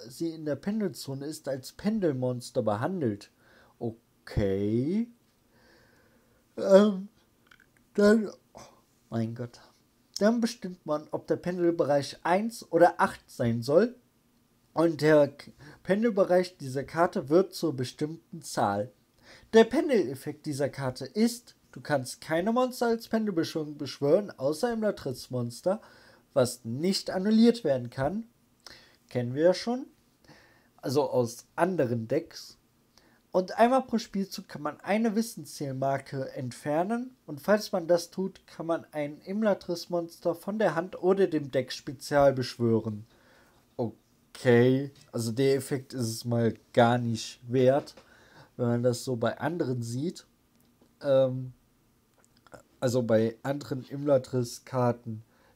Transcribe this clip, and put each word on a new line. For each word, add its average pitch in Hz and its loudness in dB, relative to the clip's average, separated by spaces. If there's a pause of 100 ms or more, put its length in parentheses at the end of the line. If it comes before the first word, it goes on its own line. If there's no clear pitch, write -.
sie 165 -6
in 160 -10
der 147 -2
Pendelzone 139 -6
ist, 151 -10
als 135 -8
Pendelmonster 131 -2
behandelt. 113 -2 (480)
Okay. 113 -2 (1500)
Ähm, 196 6 (840)
dann, 208 4 (220)
oh - -20 (480)
mein 117 -4
Gott. 123 -12 (600)
Dann 226 2
bestimmt 202 -6
man, 151 -4
ob - -8
der 165 0
Pendelbereich 170 0
eins 202 -2
oder 170 6
acht - -2
sein 117 -2
soll. 175 4 (800)
Und 160 0
der 151 6
K-, - -14 (320)
Pendelbereich 190 2
dieser 135 -8
Karte 170 0
wird 175 4
zur 151 -4
bestimmten 151 -8
Zahl. 107 -2 (640)
Der 226 8
Pendeleffekt 208 -2
dieser 143 -2
Karte 135 -8
ist, 233 -2 (180)
du 135 -18
kannst 131 -4
keine 175 -2
Monster 247 0
als 226 -2
Pendelbeschwörung 165 -4
beschwören, 147 0
außer 156 -2
Imladris-Monster, 175 -4 (520)
was 123 0
nicht 151 -2
annulliert 220 4
werden 127 0
kann. 160 -4 (840)
Kennen 123 -4
wir 147 0
ja 180 8
schon. 247 -4 (920)
Also 131 -2
aus 120 -2 (120)
anderen 139 0
Decks. - -6 (760)
Und 185 -2
einmal 247 4
pro 247 -4
Spielzug 196 -8
kann 147 -14
man 147 -6
eine 220 0
Wissenszählmarke 139 -4
entfernen. 165 -4 (100)
Und 147 -12
falls 208 0
man 170 -4
das 170 2
tut, - -8
kann - -12
man 165 -4
ein 147 -6
Imladris-Monster 175 -4
von 202 -8
der 175 2
Hand 170 -6
oder 190 4
dem 147 -4
Deck 131 -2
spezial 139 2
beschwören. 113 0 (720)
Okay, 127 2 (200)
also 117 -4
der 135 2
Effekt 135 -6
ist 117 -4
es 113 -10
mal 117 0 (200)
gar 120 6
nicht 117 -4
wert, 131 2 (640)
wenn 123 -2
man 120 0
das 120 0
so 131 -4
bei 113 -2
anderen 131 -4
sieht. 127 -6 (760)
Ähm, 131 2 (1300)
also 127 0
bei 113 2
anderen 135 -6
Imladris-Karten, 123 -2 (320)